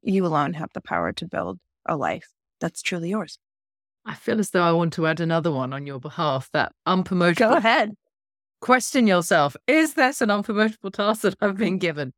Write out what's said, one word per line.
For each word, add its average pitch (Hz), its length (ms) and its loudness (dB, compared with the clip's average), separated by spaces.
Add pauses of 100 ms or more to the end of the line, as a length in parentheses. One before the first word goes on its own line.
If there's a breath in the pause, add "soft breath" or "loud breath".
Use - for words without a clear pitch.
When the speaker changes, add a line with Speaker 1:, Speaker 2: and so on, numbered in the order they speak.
Speaker 1:
you 190 240 2
alone 151 260 0
have 160 220 -10
the - 80 -12
power - 320 -2
to - 120 -12
build 95 340 -8 (260)
a 160 100 -2
life 107 380 -6 (260)
that's - 220 -8
truly 170 260 -6
yours. 202 300 -8 (720)
Speaker 2:
I - 60 -8
feel 226 240 -4
as 202 120 -2
though 180 120 2
I 170 80 4
want 170 220 2
to 160 160 -2
add 160 100 -2
another 165 320 0
one 131 220 -4
on 139 120 -10
your 139 140 -10
behalf, 139 540 -4
that 143 200 -2 (140)
unpromotable 175 500 2
Speaker 1:
Go 233 180 4
ahead. 226 420 2 (640)
Speaker 2:
Question 247 480 2
yourself, 170 480 4 (100)
is 311 280 4
this 269 260 2
an 233 80 2
unpromotable 208 640 -2
task 214 300 -2
that 202 180 2
I've 196 160 0
been 190 220 -2
given? 147 400 -4